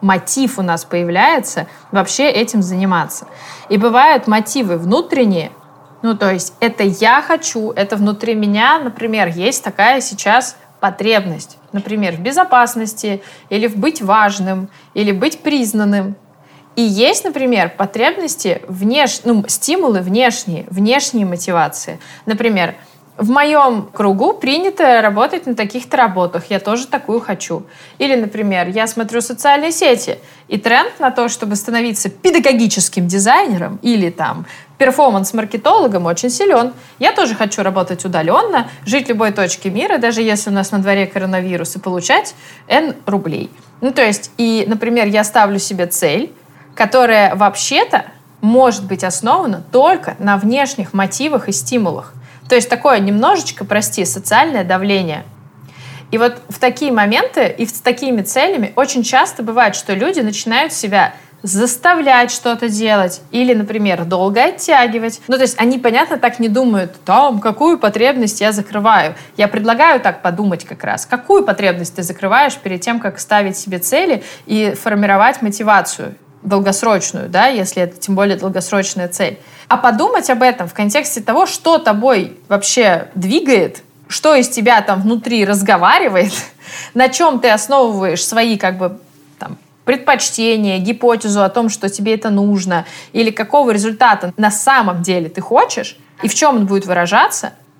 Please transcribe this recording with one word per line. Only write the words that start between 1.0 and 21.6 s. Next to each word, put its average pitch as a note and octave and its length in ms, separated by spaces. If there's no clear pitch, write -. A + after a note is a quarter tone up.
вообще G3+ 360
этим A3 340
заниматься. F3+ 640
И G#3 80
бывают B3 500
мотивы G#3+ 500
внутренние, G3 760
ну, A3+ 140
то G3 160
есть F3+ 260
это A#3 240
"я A3 400
хочу", D4 480
это G3+ 240
внутри G#3 400
меня, G#3+ 460
например, A3 480
есть F3 340
такая A3+ 380
сейчас A#3 560
потребность, G3 800
например, G3+ 440
в D#3+ 40
безопасности, A#3 1000
или G#3+ 180
в G#3+ 80
быть C#4+ 260
важным, G3 680
или G3+ 180
быть G3 300
признанным. G#3 720
И A#3+ 60
есть, A3+ 420
например, B3 520
потребности B3 920
внеш-, A3 560
ну, A3 240
стимулы D4 500
внешние, F#3+ 720
внешние G#3+ 560
мотивации. E3+ 720